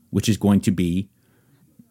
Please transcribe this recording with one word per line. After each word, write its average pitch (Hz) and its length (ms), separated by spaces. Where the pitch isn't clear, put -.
which - 180
is 104 80
going 101 240
to - 100
be, 90 380